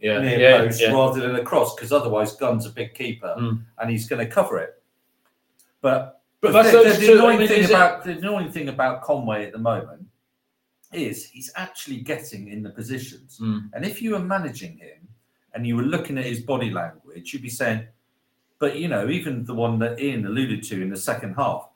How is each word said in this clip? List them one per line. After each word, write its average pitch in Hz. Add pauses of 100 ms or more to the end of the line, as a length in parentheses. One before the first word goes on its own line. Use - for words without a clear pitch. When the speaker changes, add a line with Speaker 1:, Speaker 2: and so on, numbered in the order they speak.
Speaker 1:
Yeah, 107
Speaker 2:
near 131
Speaker 1:
yeah, 127
Speaker 2:
post 117
Speaker 1:
yeah. 113
Speaker 2:
rather 131
than 123
across, -
'cause 117
otherwise 110
Gunn's 117
a 117
big -
keeper 113
Speaker 1:
Mm. 113 (160)
Speaker 2:
and 117
he's 113
gonna 120
cover 113
it. - (1000)
But 131 (180)
Speaker 1:
But 214
Speaker 2:
the -
Speaker 1:
that's 226
Speaker 2:
thi-, 226
Speaker 1:
those 214
Speaker 2:
the 214
Speaker 1:
two, 226
I 220
Speaker 2:
annoying 226
Speaker 1:
mean, 214
Speaker 2:
thing 208
Speaker 1:
is 180
it 208
Speaker 2:
about, 180
the 180
annoying 180
thing 147
about 131
Conway 113
at 104
the 110
moment 107 (840)
is 139
he's -
actually 180
getting 104
in 104
the 101
positions. -
Speaker 1:
Mm. 107
Speaker 2:
And 135
if -
you 226
were 196
managing 180
him - (460)
and 120
you 117
were 120
looking 147
at 127
his 117
body 123
language, 87
you'd 139
be 131
saying, 113 (720)
but, 143
you 170
know, 110
even 147
the 117
one 117
that 117
Ian 131
alluded 110
to 98
in 95
the 98
second 104
half, 127